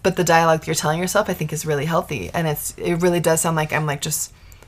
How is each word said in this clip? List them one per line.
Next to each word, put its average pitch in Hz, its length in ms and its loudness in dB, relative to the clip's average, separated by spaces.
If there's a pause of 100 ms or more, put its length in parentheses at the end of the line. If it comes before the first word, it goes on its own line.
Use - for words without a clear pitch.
but 190 140 2
the 180 80 2
dialogue 165 420 4
you're 156 80 0
telling 156 260 0
yourself, 202 300 0
I 180 40 0
think, 156 180 -6
is 156 120 -6
really 147 220 -2
healthy. 160 480 -2
And 165 120 0
it's, - 300 -4
it 175 200 -2
really 175 240 2
does 160 200 2
sound 165 160 0
like 156 160 -2
I'm, 151 140 0
like, 143 160 -4
just - 300 -6 (360)